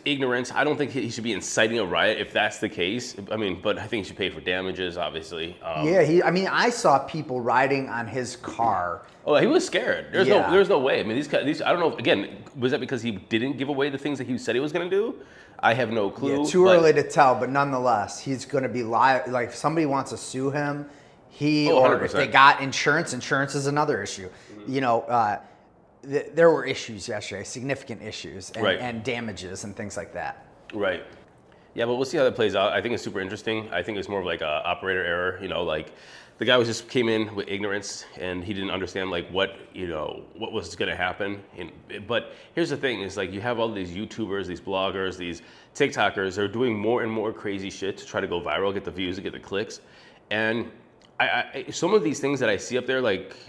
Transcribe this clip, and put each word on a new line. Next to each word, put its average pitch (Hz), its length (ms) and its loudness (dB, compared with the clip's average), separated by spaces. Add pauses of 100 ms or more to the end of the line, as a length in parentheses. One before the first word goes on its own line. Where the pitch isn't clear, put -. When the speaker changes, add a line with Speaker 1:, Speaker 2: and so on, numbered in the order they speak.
Speaker 1:
ignorance. 127 480 0
I - 140 2
don't 147 100 2
think 131 160 -2
he, 123 120 -4
he 117 60 -4
should 117 140 -8
be 117 80 -2
inciting 113 480 2
a 104 60 0
riot 87 340 2
if 104 140 -6
that's 107 260 0
the 110 80 0
case. 101 480 -4 (160)
I 110 60 -4
mean, 92 240 -2
but 104 160 0
I 107 100 -8
think 107 160 -4
he - 60 -12
should 92 80 -16
pay 95 120 0
for 78 120 -12
damages, 90 560 -2
obviously. 80 640 -6
Um, 82 260 -2
Speaker 2:
Yeah, 180 160 6
he, 165 180 4
I 160 100 4
mean, 185 160 0
I 165 220 2
saw 165 300 4
people 131 400 -6
riding 131 480 2
on 113 200 -6
his 120 280 -6
car. 90 680 -2 (200)
Speaker 1:
Oh, 147 120 6
he 156 100 6
was 311 180 4
scared. 196 460 -2
There's 170 160 4
no, 202 120 8
Speaker 2:
Yeah. 139 120 2
Speaker 1:
there's 190 160 6
no 180 120 4
way. 135 200 2
I 98 40 0
mean, 110 120 -2
these 147 140 -2
guys, - 160 0
these, 156 160 -2
I 113 100 2
don't 175 80 2
know, 160 180 2
again, 147 460 0 (160)
was 123 120 2
that 135 100 0
because 127 200 -4
he 117 100 -2
didn't 113 460 -2
give 131 120 -4
away 143 200 0
the 135 80 -4
things 143 200 -4
that 127 100 -6
he 127 100 -2
said 113 160 -4
he 120 60 2
was 147 140 -2
gonna 175 160 -2
do? 202 260 0 (420)
I 117 160 4
have 123 160 0
no 107 200 0
clue, 139 320 -2
Speaker 2:
Yeah, 147 40 0
too 180 200 6
Speaker 1:
but 185 100 10
Speaker 2:
early 165 180 8
to 143 100 4
tell, 143 300 6
but 120 160 -2
nonetheless, 127 720 2
he's 131 240 -6
gonna 131 240 -2
be 117 160 -2
li-, 120 440 4
like, 123 200 -2
if 120 80 -10
somebody 160 300 0
wants 135 260 -2
to 113 60 -8
sue 131 340 -4
him, 147 380 -4 (400)
he, 151 420 2
Speaker 1:
Oh, 165 60 6
Speaker 2:
or - 0 -
if 131 60 8
Speaker 1:
hundred 135 160 6
percent. 117 260 0
Speaker 2:
they 110 60 -4
got 139 300 10
insurance, 147 520 0
insurance 139 420 -2
is 139 100 -2
another 143 380 0
issue. 95 240 -8
Speaker 1:
Mm-hmm. - 460 -12
Speaker 2:
You 135 80 0
know, 117 220 4
uh, 113 360 2 (680)
th-, - 260 -2
there 165 180 8
were 139 140 2
issues 120 420 -6
yesterday, 104 380 -6
significant 131 580 -6
issues, 95 480 -12
and, 110 120 -6
Speaker 1:
Right. 95 160 2
Speaker 2:
and 117 220 -6
damages 104 640 -6
and 101 120 -10
things 104 200 -8
like 82 180 -10
that. 80 320 -8 (280)
Speaker 1:
Right. 95 300 -2 (680)
Yeah, 117 120 -2
but 120 100 2
we'll 131 100 0
see - 120 -4
how 139 80 4
that 113 100 2
plays 104 200 2
out. 98 180 4
I 101 80 2
think 117 120 -2
it's 104 100 -4
super 98 180 -4
interesting. 107 500 -4
I 90 100 -2
think 104 160 -4
it's 95 120 -6
more 101 100 -2
of, 90 60 -4
like, 85 160 -2
a 78 240 -2
operator 92 380 -2
error, 90 380 -2
you 98 60 -8
know, 85 160 -2
like, 80 300 -4 (440)
the - 60 -2
guy 123 140 6
was 117 100 4
just 113 220 -6
came 120 180 2
in 110 260 0
with 98 140 -4
ignorance, 101 560 -6 (160)
and 90 240 -4
he 104 100 -6
didn't 98 180 -4
understand, 95 380 -4
like, 87 200 -4
what, 95 260 0 (180)
you 92 140 -6
know, 78 360 -6 (140)
what 101 140 -8
was 101 240 -6
gonna 95 180 -2
happen. 95 480 -2 (160)
And, 85 140 -12 (360)
but 117 260 -2 (220)
here's 170 140 0
the 143 60 -4
thing, 131 240 -2
is, 95 160 -6
like, 98 160 -4
you 98 80 -6
have 117 180 -2
all 113 140 0
these 95 200 -6
YouTubers, 98 540 -6
these 90 140 -8
bloggers, 95 580 -2
these 87 260 -8 (320)
TikTokers, 101 600 0
they're 101 140 0
doing 113 280 0
more 110 260 0
and 113 80 -4
more 110 200 -4
crazy 98 380 -6
shit 98 300 -6
to - 60 -16
try - 140 -4
to 92 80 0
go 87 140 -2
viral, 87 320 0
get 98 100 -6
the - 80 -8
views, 90 280 -4
get 87 120 -6
the 65 80 -10
clicks. 101 400 -6 (500)
And 110 400 0 (520)
I, 123 40 4
I, 107 460 -2
some 180 220 0
of 214 100 6
these 151 160 0
things 139 220 0
that 113 80 2
I 101 80 2
see 120 200 -4
up 123 80 -4
there, 131 140 0
like, 104 380 -2 (120)